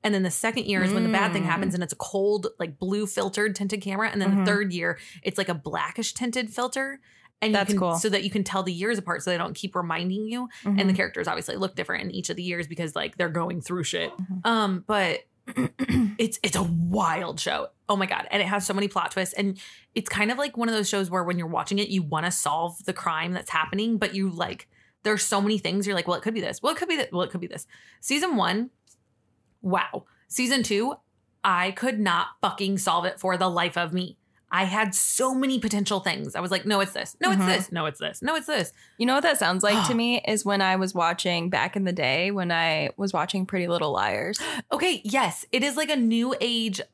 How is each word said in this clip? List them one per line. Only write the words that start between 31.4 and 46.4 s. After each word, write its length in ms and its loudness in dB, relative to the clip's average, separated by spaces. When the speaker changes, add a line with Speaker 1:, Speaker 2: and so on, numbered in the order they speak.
Speaker 1:
I 280 2
could 280 -2
not 280 2
fucking 360 0
solve 260 2
it 160 -4
for 160 0
the 140 2
life 280 0
of 140 0
me. 240 -4
I 100 4
had 280 0
so 400 2
many 240 2
potential 420 0
things. 360 -4
I 40 -4
was 120 -2
like, 120 0
"No, 160 2
it's 140 0
this. 260 -8
No, 120 4
Speaker 2:
Mm-hmm. 100 4
Speaker 1:
it's 240 4
this. 60 -12
No, 160 -2
it's 120 -6
this. 220 -6
No, 140 0
it's 100 -4
this." 260 0
Speaker 2:
You 80 2
know 80 4
what 80 4
that 160 4
sounds 240 2
like 240 4
to 80 2
Speaker 1:
<gasps> 0 -
Speaker 2:
me 320 2
is 180 0
when 160 2
I 160 4
was 160 0
watching 560 0
back 260 0
in 100 0
the 60 0
day 400 2
when 200 -2
I 440 2
was 180 -2
watching 340 0
Pretty 200 -2
Little 240 0
Liars. 480 0
Speaker 1:
<gasps> 160 -6
Okay, 320 0
yes. 480 0
It 120 2
is, 120 0
like, 140 0
a 60 2
new 440 2
age 400 0